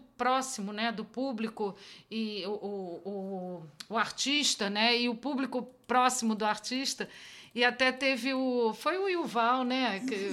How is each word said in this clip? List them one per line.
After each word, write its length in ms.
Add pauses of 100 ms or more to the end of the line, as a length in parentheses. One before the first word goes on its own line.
(180)
próximo, 560
né, 180
do 140
público 680 (340)
e 380
o, 40
o, 500 (880)
o, 40
o 40
artista, 720
né, 280
e 100
o 80
público 460 (240)
próximo 500
do 100
artista. 640 (480)
E 80
até 280
teve 440
o, 400
foi 240
o 80
Yuval, 560
né? 440
Que, 60 (200)